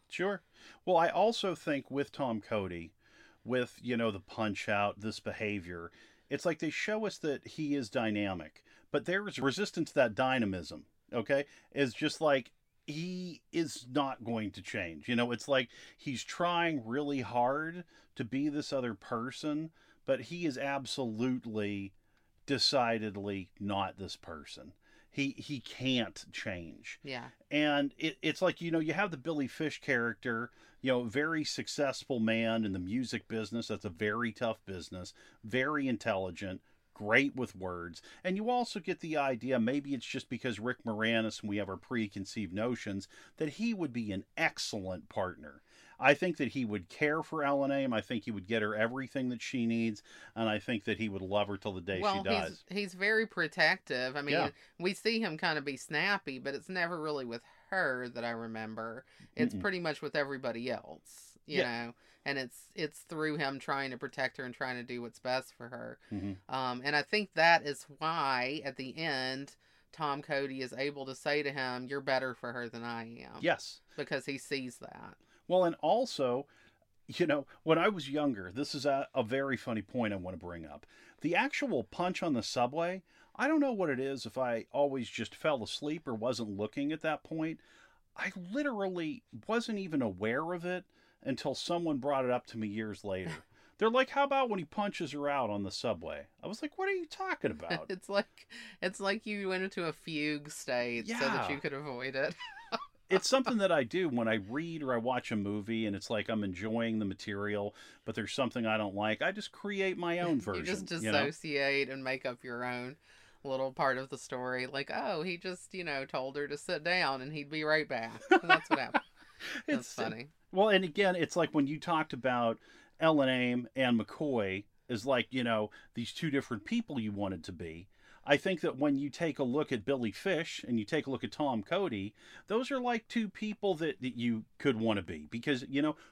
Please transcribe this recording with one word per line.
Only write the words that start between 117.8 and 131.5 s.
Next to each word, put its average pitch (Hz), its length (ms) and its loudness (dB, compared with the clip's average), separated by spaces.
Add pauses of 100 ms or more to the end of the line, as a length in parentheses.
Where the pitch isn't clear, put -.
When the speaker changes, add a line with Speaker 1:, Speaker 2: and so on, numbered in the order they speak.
Speaker 2:
back." 113 320 -4 (220)
That's - 280 6
what 320 80 4
happened. - 260 0 (300)
Speaker 1:
<laughs> - 340 -8
Speaker 2:
That's 285 120 2
Speaker 1:
It's - 140 -12
Speaker 2:
funny. 120 340 -6 (220)
Speaker 1:
well, 202 200 6
and 190 120 6
again, 185 320 4
it's 165 220 0
like 165 160 4
when 147 140 6
you 147 120 -4
talked 156 360 0
about 120 440 2 (420)
Ellen 156 280 6
Aim 123 480 2
and 123 240 6
McCoy 104 640 0 (240)
is 113 160 -2
like, 123 260 4
you 131 140 0
know, 110 260 2 (220)
these 117 200 -6
two 165 180 -2
different 127 340 -2
people 220 340 -2
you 107 140 -2
wanted 98 320 -4
to 95 80 -10
be. 85 340 -10 (400)
I - 120 8
think 190 240 0
that 143 160 -2
when 143 180 4
you 139 140 -2
take 160 280 -2
a 143 60 2
look 127 260 0
at 113 140 -2
Billy 127 260 2
Fish 165 560 -2
and 120 120 2
you 104 80 0
take 151 200 0
a 135 40 -4
look 127 140 -2
at 110 80 -6
Tom 127 300 0